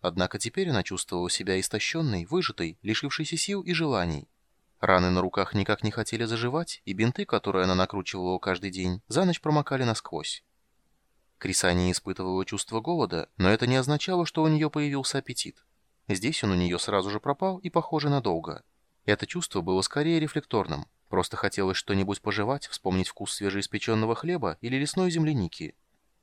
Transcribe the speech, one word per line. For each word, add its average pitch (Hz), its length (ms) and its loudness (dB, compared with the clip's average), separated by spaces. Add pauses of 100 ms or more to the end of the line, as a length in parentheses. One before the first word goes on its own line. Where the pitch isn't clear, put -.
однако 90 360 0
теперь 180 320 -2
она 110 140 2
чувствовала 90 460 -4
себя 95 320 0
истощённой, 110 640 -2
выжатой, - 560 -2
лишившейся 143 560 -2
сил 202 240 -2
и 180 100 -4
желаний. 104 560 0 (520)
Раны 92 300 6
на 90 120 2
руках 92 340 0
никак 101 280 2
не 107 60 0
хотели 113 360 -4
заживать, 123 600 -4
и 101 80 -6
бинты, 117 320 2
которые 95 380 2
она 92 100 4
накручивала 92 640 0
каждый 92 320 -2
день, 92 380 -2
за 160 180 2
ночь 175 160 2
промокали 143 420 2
насквозь. - 600 -4 (960)
Крисания 90 520 2
испытывала 92 540 -4
чувство 110 340 -4
голода, 113 580 -2
но 95 120 4
это 110 160 4
не 123 100 4
означало, 151 500 2
что 160 180 0
у 156 40 6
неё 156 220 4
появился 143 480 -2
аппетит. - 480 -8 (420)
Здесь 104 360 -2
он 104 80 2
у 92 40 2
неё 90 220 2
сразу 98 320 0
же 104 100 -4
пропал 185 380 -2
и, 180 120 -10
похоже, 156 400 0
надолго. 87 540 0 (420)
Это 104 200 2
чувство 165 360 -4
было 92 200 2
скорее 160 380 0
рефлекторным. 147 640 -2 (240)
Просто - 280 0
хотелось 95 400 0
что-нибудь 98 440 0
пожевать, 107 460 -2
вспомнить 92 400 0
вкус - 260 -8
свежеиспечённого 110 840 0
хлеба 156 460 -2
или 123 160 -2
лесной 180 320 2
земляники. 151 640 0 (480)